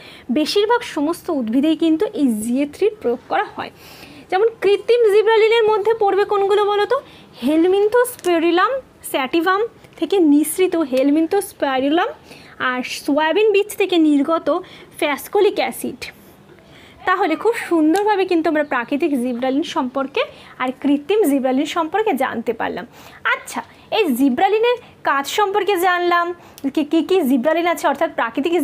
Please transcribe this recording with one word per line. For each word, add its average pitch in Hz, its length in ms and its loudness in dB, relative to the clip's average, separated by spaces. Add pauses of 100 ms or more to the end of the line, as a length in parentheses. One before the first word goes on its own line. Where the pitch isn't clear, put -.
(320)
বেশিরভাগ 415 500 0 (140)
সমস্ত 320 340 -4
উদ্ভিদেই 277 540 0
কিন্তু 320 300 2
এই 285 140 0 (160)
জিএ 247 300 -2
থ্রির 427 280 0
প্রয়োগ 247 180 -2 (100)
করা - 160 -2 (100)
হয়। - 160 -12 (600)
যেমন 403 160 2 (140)
কৃত্রিম 403 400 2 (120)
জিব্রালিনের 440 580 4
মধ্যে 440 280 2
পড়বে 403 260 2
কোনগুলো 403 400 0
বলো 415 200 0
তো? 480 120 0 (460)
হেলমিনথোস্পেরিলাম 359 1300 2 (400)
Sativum 330 500 0 (380)
থেকে 392 200 0
নিঃসৃত 311 560 2
হেলমিনথোস্পেরিলাম 294 1300 0 (500)
আর 254 240 -4
সয়াবিন 311 680 0
বীজ 392 180 0 (120)
থেকে 370 160 0
নির্গত 311 500 2 (520)
ফ্যাসকোলিক 370 640 0
অ্যাসিড। - 380 -8 (1040)
তাহলে 359 300 0
খুব 415 180 0 (140)
সুন্দরভাবে 370 580 2
কিন্তু 339 240 0
আমরা 302 140 0
প্রাকৃতিক 285 480 -2 (120)
জিব্রালিন 262 400 -2
সম্পর্কে 277 580 -4 (380)
আর 254 100 -4 (120)
কৃত্রিম 294 480 2
জিব্রালিন 262 360 0
সম্পর্কে 359 480 -2
জানতে 226 400 -4
পারলাম। 190 320 -8 (380)
আচ্ছা, - 380 -4 (300)
এই 370 240 0
জিব্রালিনের 392 600 2 (260)
কাজ 277 240 -2
সম্পর্কে 403 500 0
জানলাম, 349 580 0 (400)
কি, 311 160 0
কি, 330 80 2 (100)
কি 370 200 2
জিব্রালিন 311 380 0
আছে, 339 200 -2
অর্থাৎ 302 280 -2
প্রাকৃতিক 285 380 -4 (100)